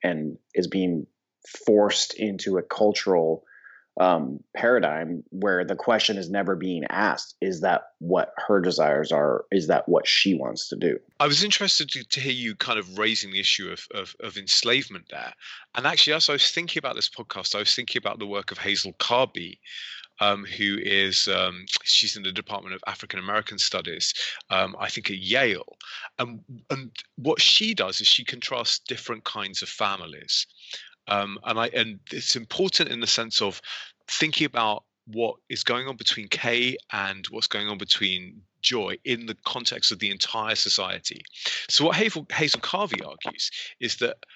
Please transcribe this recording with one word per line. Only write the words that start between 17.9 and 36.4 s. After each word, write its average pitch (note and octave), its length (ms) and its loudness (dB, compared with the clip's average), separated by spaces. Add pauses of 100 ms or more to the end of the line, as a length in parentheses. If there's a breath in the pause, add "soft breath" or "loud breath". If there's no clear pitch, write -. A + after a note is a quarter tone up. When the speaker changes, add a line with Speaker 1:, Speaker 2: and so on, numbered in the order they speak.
Speaker 2:
about G#2+ 200 -4
the G#2 80 -8
work G2+ 240 -6
of G2 60 -10
Hazel G2 420 -2
Carby, A#2 600 0 (640 loud breath)
um, G2+ 240 2
who G2+ 360 -2
is, G2 460 2
um, F#2 380 0 (180)
she's - 320 2
in G#2 80 -10
the F#2+ 80 -4
Department F#2+ 440 -8
of - 120 -12
African G2 320 -8
American G#2 380 -2
Studies, F2 560 0 (360 loud breath)
um, F#2+ 300 2
I G2+ 80 -2
think - 220 -4
at G2 80 -6
Yale. G2+ 600 0 (420 loud breath)
And, A#2+ 220 -8 (280)
and C3+ 220 -6 (260)
what D3+ 240 2
she A3 320 6
does F#2+ 260 0
is G2+ 80 2
she - 160 6
contrasts A#2+ 560 -2
different A2+ 460 -8
kinds G2 360 -6
of F#2+ 60 -8
families. E2+ 800 -4 (600 loud breath)
Um, G2+ 360 0
and A2+ 160 -2
I, A#2+ 100 2
and A2+ 300 -2 (120)
it's - 240 -2
important E3+ 560 0
in A#2 80 -4
the A2+ 80 -4
sense A2+ 340 0
of G2 200 -2 (460 loud breath)
thinking D#3 380 0
about A2+ 380 0 (240)
what A2+ 300 -2 (120)
is A#2 140 -6
going B2 240 0
on C3 100 -8
between - 300 -2
Kay B2 500 0 (140)